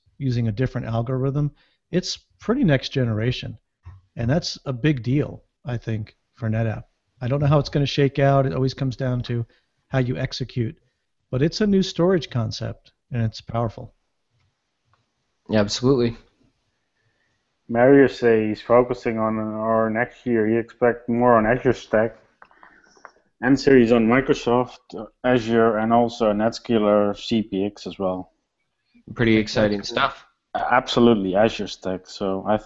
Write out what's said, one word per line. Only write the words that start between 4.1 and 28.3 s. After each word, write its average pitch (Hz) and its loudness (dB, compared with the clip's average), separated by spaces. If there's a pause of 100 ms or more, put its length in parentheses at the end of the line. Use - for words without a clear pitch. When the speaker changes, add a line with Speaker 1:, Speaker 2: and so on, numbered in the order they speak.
Speaker 1:
And 117 -4
that's 156 -4
a 143 -6
big 123 -2
deal, 123 -4 (200)
I 123 -6
think, 107 -8 (160)
for 113 -8
NetApp. 110 -4 (380)
I 120 -6
don't 139 -2
know 143 0
how 147 4
it's - -2
gonna 143 0
shake 139 0
out. 139 4
It 135 -4
always 131 -2
comes 131 -6
down 127 -4
to 120 -6 (420)
how 135 -2
you 127 -2
execute. 123 -6 (540)
But 127 -2
it's 165 -2
a 214 2
new 196 4
storage 180 -2
concept, 110 -8 (180)
and 120 -4
it's 110 -4
powerful. - -8 (1500)
Speaker 2:
Yeah, 107 2
absolutely. 120 0 (1500)
Speaker 3:
Marius 127 6
say 110 2
he's 107 -6
focusing 120 0
on 110 -2
our 110 -2
next 113 -6
year. 113 2
He 110 2
expects 117 -2
more 120 4
on 107 4
Azure 127 2
Stack. - -2 (1300)
Ansari 131 6
is 113 4
on 117 4
Microsoft, 123 0 (180)
uh, 107 -12 (180)
Azure, 113 2
and 113 0
also 117 2
Netscaler 104 0
C 113 -2
P 98 -4
X 101 -10
as 87 -12
well. 92 -6 (800)